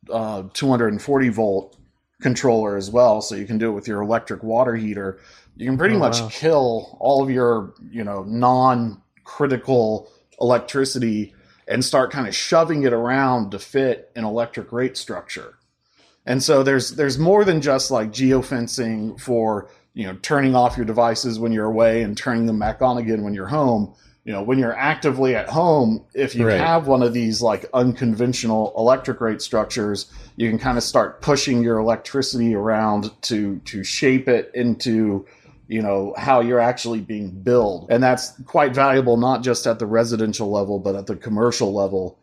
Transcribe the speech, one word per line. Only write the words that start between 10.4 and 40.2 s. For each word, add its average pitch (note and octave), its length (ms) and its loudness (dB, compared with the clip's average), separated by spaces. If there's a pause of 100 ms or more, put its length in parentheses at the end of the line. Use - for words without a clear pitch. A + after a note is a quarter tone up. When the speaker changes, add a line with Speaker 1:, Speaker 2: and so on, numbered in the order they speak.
Speaker 1:
and A#2 160 0
start C3 280 2
kinda B2+ 200 -6
shoving D#3+ 520 2
it B2 100 4
around A#2+ 580 0
to G2 80 -10
fit C3+ 560 -2
an A2+ 80 -6
electric A2+ 480 -6
rate B2 260 -4
structure. - 580 -12 (720)
And C3+ 180 -2
so C#3 200 4
there's, C3+ 280 2
there's C#3 260 -2
more F#3+ 260 4
than E3+ 180 2
just, C3 280 0
like, A2 220 -2
geofencing A#2 1080 -2
for, A2 500 -2 (240)
you G#2+ 120 -6
know, F#2 160 -8
turning C3+ 340 2
off B2 220 2
your A#2+ 80 -2
devices A#2 540 0
when A2+ 120 -2
you're G#2+ 140 0
away A2+ 380 2
and G#2 120 -4
turning A#2 300 -2
them A2 140 0
back G#2+ 220 -4
on B2+ 160 2
again A2 260 -2
when G#2 100 -6
you're F#2+ 140 -8
home. A#2+ 460 0 (320)
You A2 80 -8
know, G2 100 -4
when C3 160 2
you're A#2 180 0
actively C3 580 0
at G#2 140 -4
home, D3 640 2
if B2+ 220 -2
you A#2 100 2
Speaker 3:
Right. G#2 140 4
Speaker 1:
have E3 260 2
one C3+ 160 4
of A#2+ 120 2
these, A2+ 280 -2
like, G#2+ 320 0
unconventional A#2+ 1040 0
electric B2 440 2
rate A2 200 -4
structures, G#2 640 -2 (300)
you A2+ 140 0
can A2 100 0
kinda B2 220 -2
start - 400 0
pushing C3+ 420 2
your A#2 160 2
electricity A#2 760 0
around G#2+ 560 0 (140)
to, G2+ 420 -2
to G2 180 -8
shape C3 440 0
it A#2 260 0
into, A2 720 0 (440)
you A2 120 -2
know, G2+ 360 -2
how C3+ 240 4
you're A#2+ 180 2
actually A#2 400 0
being G#2 300 -8
billed. G2 600 0
And A#2+ 140 4
that's B2+ 300 0 (120)
quite D3 300 2
valuable, C3+ 400 4
not A#2+ 280 2
just B2 220 0
at A2+ 140 0
the A#2 60 -2
residential A2 640 0